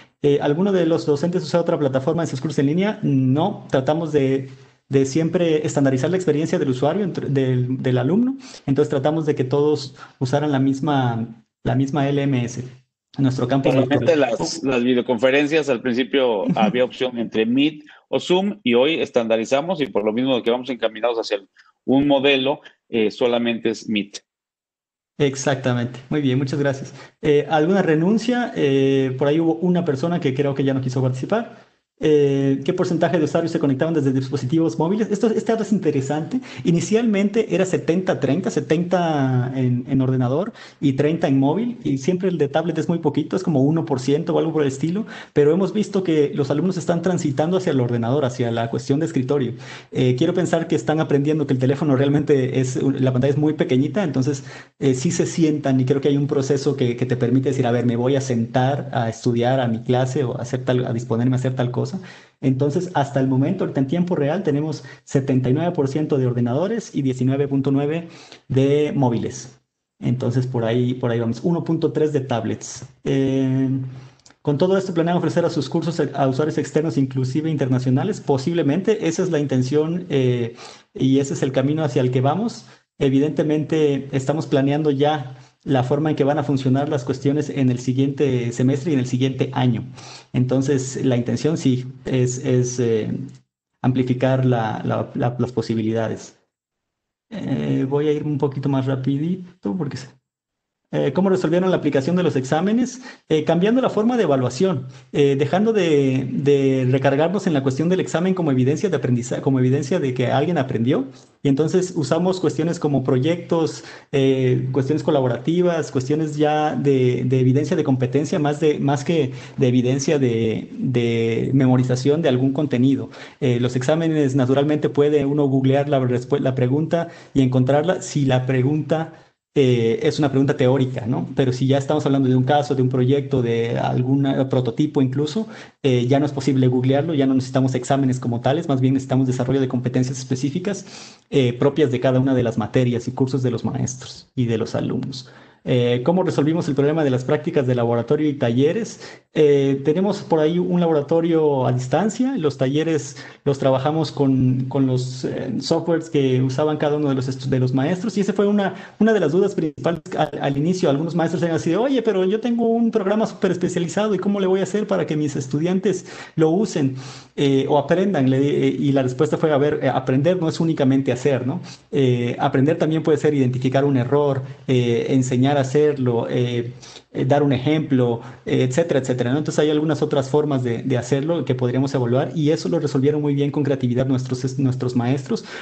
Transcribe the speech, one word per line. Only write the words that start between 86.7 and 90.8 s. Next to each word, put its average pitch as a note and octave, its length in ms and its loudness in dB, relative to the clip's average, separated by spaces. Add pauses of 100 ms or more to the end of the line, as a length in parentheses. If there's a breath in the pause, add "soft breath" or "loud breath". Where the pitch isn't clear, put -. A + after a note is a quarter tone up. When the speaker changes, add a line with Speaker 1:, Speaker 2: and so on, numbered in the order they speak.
Speaker 1:
las D3+ 160 -2
cuestiones C#3 460 -2
en C3+ 200 0
el B2 100 0
siguiente B2+ 720 0
semestre C3 380 0
y - 20 2
en C3 80 2
el B2 40 -2
siguiente C3 460 -2
año. B2+ 320 0 (480 loud breath)
Entonces, C3 720 0